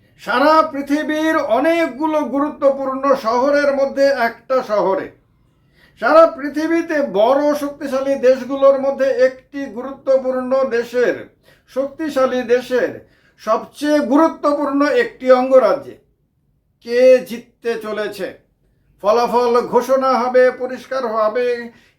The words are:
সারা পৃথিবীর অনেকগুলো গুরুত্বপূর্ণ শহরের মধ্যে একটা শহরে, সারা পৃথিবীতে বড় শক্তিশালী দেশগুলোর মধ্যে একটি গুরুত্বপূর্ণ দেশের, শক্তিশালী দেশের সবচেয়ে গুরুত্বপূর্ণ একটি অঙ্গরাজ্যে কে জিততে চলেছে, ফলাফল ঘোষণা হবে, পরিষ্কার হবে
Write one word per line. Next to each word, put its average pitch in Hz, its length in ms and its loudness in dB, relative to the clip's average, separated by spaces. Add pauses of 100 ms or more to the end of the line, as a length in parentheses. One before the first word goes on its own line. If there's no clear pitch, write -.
(200)
সারা 285 420 2
পৃথিবীর 302 760 -2
অনেকগুলো 302 840 0
গুরুত্বপূর্ণ 277 960 -2
শহরের 269 600 0
মধ্যে 277 280 -2
একটা 247 600 -2
শহরে, 190 480 -2 (880)
সারা 311 280 6
পৃথিবীতে 311 760 -2
বড় 262 540 2
শক্তিশালী 277 600 -4
দেশগুলোর 262 680 2
মধ্যে 269 240 -2
একটি 262 600 -2
গুরুত্বপূর্ণ 254 1000 -2
দেশের, 233 640 -2 (380)
শক্তিশালী 262 720 -4
দেশের 240 760 -2 (220)
সবচেয়ে 285 640 -2
গুরুত্বপূর্ণ 285 840 2
একটি 254 460 0
অঙ্গরাজ্যে 254 680 2 (840)
কে 247 380 6
জিততে 233 600 -8
চলেছে, 208 540 -8 (680)
ফলাফল 233 600 2
ঘোষণা 262 500 0
হবে, 254 400 2
পরিষ্কার 254 560 -8
হবে 233 640 -2 (280)